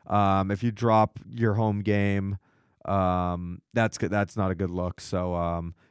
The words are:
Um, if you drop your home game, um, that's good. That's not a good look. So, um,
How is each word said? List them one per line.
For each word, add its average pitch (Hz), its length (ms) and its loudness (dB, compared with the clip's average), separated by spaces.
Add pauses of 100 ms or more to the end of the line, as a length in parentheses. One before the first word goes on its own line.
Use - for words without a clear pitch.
Um, 98 420 4
if 101 140 -2
you 117 80 0
drop 110 480 2 (100)
your 113 260 0
home 107 260 0
game, 101 560 0 (480)
um, 90 760 -2 (120)
that's 113 240 0
good. 90 140 -2
That's 101 260 -2
not 95 140 0
a 92 40 -2
good 87 140 -2
look. 90 320 -6
So, 90 340 -4
um, 85 380 -4 (180)